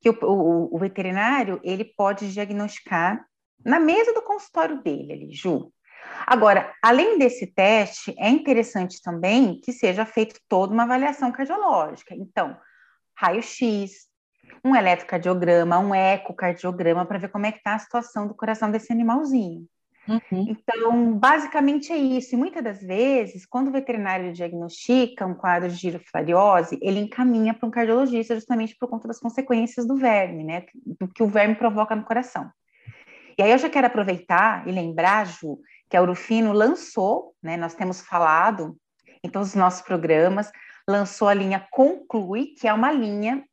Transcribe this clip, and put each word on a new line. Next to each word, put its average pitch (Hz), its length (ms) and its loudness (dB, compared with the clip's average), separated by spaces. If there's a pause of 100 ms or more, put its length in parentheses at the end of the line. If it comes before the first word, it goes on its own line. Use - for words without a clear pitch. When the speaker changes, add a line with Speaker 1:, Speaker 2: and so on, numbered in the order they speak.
Speaker 1:
que 233 80 4
o, 226 140 2
o, 170 520 2
o 165 40 -4
veterinário, 196 840 -2
ele 190 220 -6
pode 202 480 -4
diagnosticar 202 880 -4 (400)
na 294 160 2
mesa 403 340 4
do 453 100 -2
consultório 330 580 -4
dele 143 320 -6
ali, 147 180 -16
Ju. 151 400 -4 (540)
Agora, 214 560 4
além 320 360 4
desse 247 300 0
teste, 202 680 0
é 202 120 0
interessante 226 720 0
também 185 600 0
que 254 100 -8
seja 214 340 0
feita 220 420 -4
toda 196 260 0
uma 226 100 2
avaliação 262 480 -2
cardiológica. 269 840 -4
Então, 190 420 -6 (580)
raio-x, 202 920 -2 (560)
um 262 120 4
eletrocardiograma, 175 1040 2
um 196 140 0
ecocardiograma, 190 1120 0
pra 214 120 -6
ver 190 120 -8
como 202 160 -4
é 220 60 -2
que - 120 -16
tá 208 120 -2
a 220 40 -4
situação 226 480 -6
do 208 80 -10
coração 220 340 -4
desse 220 220 -4
animalzinho. 226 720 0 (420)
Speaker 2:
Uhum. 208 420 -2
Speaker 1:
Então, 226 640 0
basicamente 285 800 2
é 330 40 -2
isso. 254 360 -2
E 240 40 0
muitas 311 260 -4
das 202 180 -8
vezes, 202 640 0
quando 262 220 -2
o 277 40 -2
veterinário 202 640 -4
diagnostica 175 920 -2
um 180 100 -6
quadro 180 340 0
de 175 60 -8
girofilariose, 175 1040 2
ele 196 180 -2
encaminha 226 540 0
pra 226 140 -6
um 220 40 -6
cardiologista 233 640 0
justamente 220 440 -4
por 247 100 -6
conta 226 180 -10
das 226 120 -12
consequências 240 680 -2
do 269 80 0
verme, 196 480 0
né? 165 220 -8 (340)
Do 190 80 -6
que 185 160 -2
o 214 40 2
verme 208 280 2
provoca 214 400 0
no 214 80 -6
coração. 226 480 -6 (840)
E 190 60 2
aí 208 80 6
eu 247 60 8
já 302 120 0
quero 269 180 2
aproveitar 185 800 0
e 185 40 -4
lembrar, 180 540 0
Ju, 165 340 -12 (300)
que 190 80 2
a 175 40 6
Urufino 214 520 0
lançou, 214 800 0 (100)
né, 170 140 -8
nós 170 160 -6
temos 185 280 -8
falado 170 760 0 (460)
em 175 60 -8
todos 196 200 -4
os 196 60 -8
nossos 185 260 2
programas, 175 680 2 (380)
lançou 202 400 0
a 202 60 6
linha 190 360 -2
Conclui, 247 880 0
que - 100 -2
é 214 60 2
uma 233 180 2
linha 226 600 -4